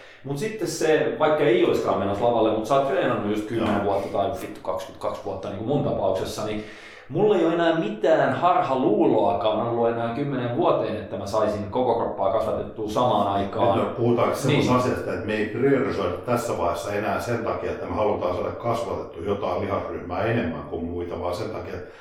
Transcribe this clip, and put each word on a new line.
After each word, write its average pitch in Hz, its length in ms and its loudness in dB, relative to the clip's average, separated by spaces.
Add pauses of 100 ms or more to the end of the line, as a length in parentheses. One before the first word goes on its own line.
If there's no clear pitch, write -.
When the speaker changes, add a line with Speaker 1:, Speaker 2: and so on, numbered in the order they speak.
(240)
Speaker 1:
Mut 139 140 -4
sitten - 300 -4
se, - 520 2
vaikka 151 240 4
ei 165 220 4
olisikaan - 340 2
menossa 101 260 0
lavalle, 113 260 4
mut 113 140 -2
sä 139 100 2
oot 139 120 4
treenannut 110 440 0
just 104 160 -2
kymmenen 104 280 0
Speaker 2:
Joo. 101 100 0
Speaker 1:
vuotta 101 220 0 (100)
tai 98 140 2 (100)
vittu - 220 -10
kaksikymmentäkaksi - 640 -6
vuotta, 101 240 -6
niin 98 80 -8
kuin 110 100 -6
mun 139 160 0
tapauksessa, 107 600 -2
niin 107 180 -4 (460)
mulla 196 260 4
ei 165 100 4
ole 165 80 4
enää 165 260 2
mitään 160 540 2
harhaluuloakaan 123 1300 2
ollut 117 220 2
enää 117 260 -2
kymmenen 127 420 -2
vuoteen, 147 380 2
että 98 220 -8
mä 95 80 -8
saisin 104 460 0
koko 123 240 2
kroppaa - 360 0
kasvatettua 104 580 -2
samaan 110 380 2
aikaan. 98 520 0
Speaker 2:
Nyt 104 80 0
me - 60 -6
puhutaanko 117 420 2
semmoisesta 139 380 2
Speaker 1:
Niin. 123 80 4
Speaker 2:
asiasta, - 320 -2
että - 120 -4
me 107 100 -2
ei 104 100 0
priorisoida 113 680 2 (120)
tässä 120 320 0
vaiheessa - 360 -2
enää 101 260 0
sen - 240 -2
takia, - 280 -4
että - 140 -6
me 87 100 -6
halutaan 87 400 0
saada - 160 -4
kasvatettua - 760 -4
jotain 101 360 -2
lihasryhmää 95 600 -4
enemmän 117 400 -2
kuin - 220 -6
muita, 87 360 -6
vaan 87 140 -4
sen - 140 -6
takia, 90 240 -8
että - 280 -10